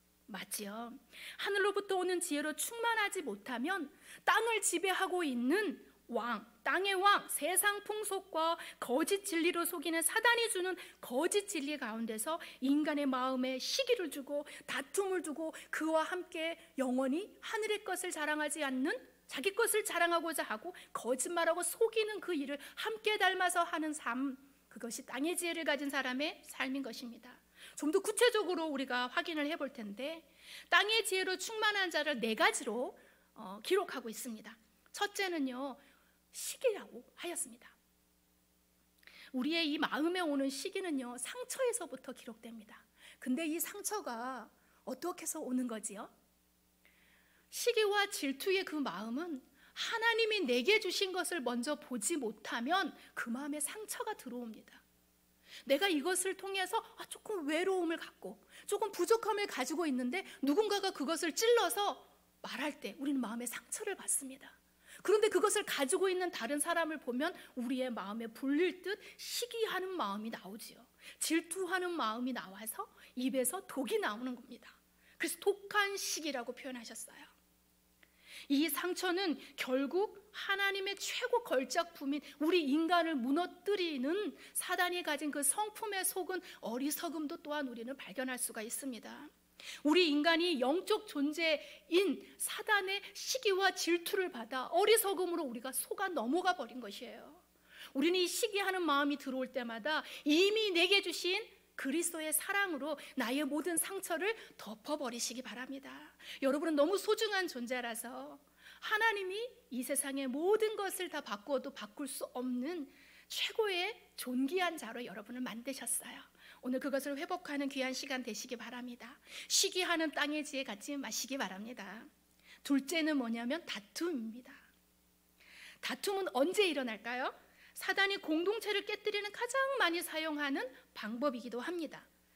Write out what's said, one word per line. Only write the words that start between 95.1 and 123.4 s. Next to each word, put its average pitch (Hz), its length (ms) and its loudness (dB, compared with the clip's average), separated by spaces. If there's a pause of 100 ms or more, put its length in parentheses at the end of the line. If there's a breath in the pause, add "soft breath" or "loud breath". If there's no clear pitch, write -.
우리가 247 280 -6
속아 381 360 -2
넘어가 339 460 2
버린 254 260 -6
것이에요. 226 540 -12 (600 loud breath)
우리는 330 240 4
이 359 80 4
시기하는 381 560 0
마음이 285 340 4
들어올 262 360 -4
때마다 247 500 -2 (220 loud breath)
이미 392 460 6
내게 370 320 6
주신 370 400 -2 (340)
그리스도의 311 560 -2
사랑으로 311 640 -2 (180 loud breath)
나의 262 280 0
모든 302 320 -2
상처를 370 580 -2 (220 loud breath)
덮어버리시기 240 840 -6
바랍니다. 262 720 -12 (280 loud breath)
여러분은 294 320 2
너무 302 220 6
소중한 415 520 2
존재라서 247 880 -6 (420 loud breath)
하나님이 427 720 0 (200)
이 254 120 -4
세상의 277 440 -2
모든 403 500 2
것을 381 320 -4
다 302 120 -4
바꾸어도 254 500 -4
바꿀 254 380 -8
수 - 160 -8
없는 254 640 -4 (380 loud breath)
최고의 392 880 -2
존귀한 311 640 0
자로 247 260 -8
여러분을 220 360 -10
만드셨어요. 240 960 -6 (260 loud breath)
오늘 254 180 0
그것을 269 380 -2
회복하는 294 500 -4
귀한 262 240 -2
시간 262 300 -4
되시기 233 340 -8
바랍니다. 240 640 -12 (300 loud breath)
시기하는 339 640 4
땅의 294 320 0
지혜 269 200 -4
갖지 233 320 -6
마시기 240 420 -4
바랍니다. 208 640 -8 (580 loud breath)
둘째는 302 540 2
뭐냐면 240 500 -2